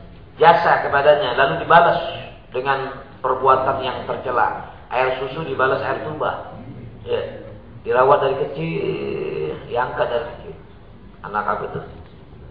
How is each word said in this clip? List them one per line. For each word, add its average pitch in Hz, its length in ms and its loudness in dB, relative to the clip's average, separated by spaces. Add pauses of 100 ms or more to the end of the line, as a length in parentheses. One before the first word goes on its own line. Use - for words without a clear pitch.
(400)
jasa 170 420 6
kepadanya, 139 560 4
lalu 156 240 2
dibalas 160 380 6 (500)
dengan 135 560 -4 (160)
perbuatan 131 640 2
yang 123 240 -6
tercela. - 640 -2 (160)
Air 127 320 0
susu 139 240 -6
dibalas 135 320 0
air 131 240 -4
tuba. 147 560 -6 (480)
Ya. - 400 -6 (400)
Dirawat 131 400 6
dari 135 100 2 (140)
kecil, - 1040 -4 (160)
diangkat 131 400 -2
dari 120 240 -2
kecil. - 240 -16 (640)
Anak 104 240 -4
apa 107 240 -2
itu? - 100 -8 (720)